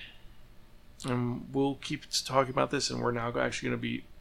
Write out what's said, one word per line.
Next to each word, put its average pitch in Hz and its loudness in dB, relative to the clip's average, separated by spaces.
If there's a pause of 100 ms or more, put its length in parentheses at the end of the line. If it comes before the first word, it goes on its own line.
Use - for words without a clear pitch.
(1040)
And 123 0
we'll 135 4
keep - -6
t-, - 0
talking 131 4
about 135 4
this, 135 2
and 123 -2
we're 120 2
now 120 0
actually 123 2
gonna 123 0
be 120 -2 (160)